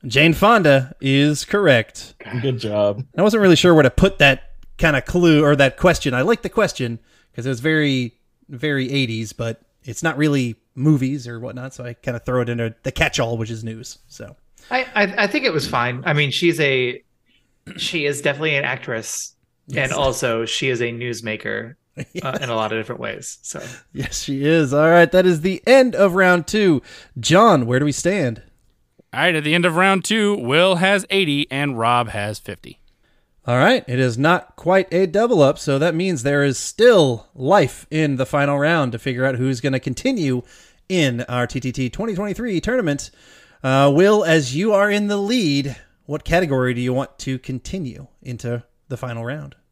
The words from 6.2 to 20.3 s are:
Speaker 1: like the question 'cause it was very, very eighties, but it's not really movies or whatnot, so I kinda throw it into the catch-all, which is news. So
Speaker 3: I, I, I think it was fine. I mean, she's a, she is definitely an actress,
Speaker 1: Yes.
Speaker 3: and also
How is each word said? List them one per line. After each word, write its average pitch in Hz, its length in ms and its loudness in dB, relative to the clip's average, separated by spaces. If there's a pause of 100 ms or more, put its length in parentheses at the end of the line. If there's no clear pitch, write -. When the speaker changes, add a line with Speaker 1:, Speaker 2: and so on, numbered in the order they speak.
Speaker 1:
like 226 200 0
the - 80 -6
question 127 480 -2 (360)
'cause 117 120 -8
it - 20 -4
was 123 120 -4
very, 139 580 0 (300)
very 135 420 -4
eighties, 117 420 -2
but 113 300 -8 (220)
it's - 180 -12
not 160 160 -2
really 139 380 0 (180)
movies 135 540 0
or 117 120 -14
whatnot, 123 340 -12
so 123 100 -16
I 120 100 -12
kinda 117 240 -8
throw 127 240 -2
it 117 60 -2
into 117 340 -4
the 131 100 -6
catch-all, 120 460 -2
which 113 120 -6
is 110 140 -12
news. 113 340 -14 (100)
So - 280 -20 (340)
Speaker 3:
I, 254 120 -2 (120)
I, 208 300 0
I - 20 0
think 262 180 -2
it 220 80 0
was 151 160 -2
fine. 123 360 -2
I 170 80 0
mean, 147 180 0
she's 160 300 0
a, 131 420 0 (720)
she - 280 -6
is 143 160 -2
definitely 147 360 -2
an 139 80 0
actress, 123 680 -8 (320)
Speaker 1:
Yes. 135 240 -4
Speaker 3:
and - 80 -6
also 120 460 -2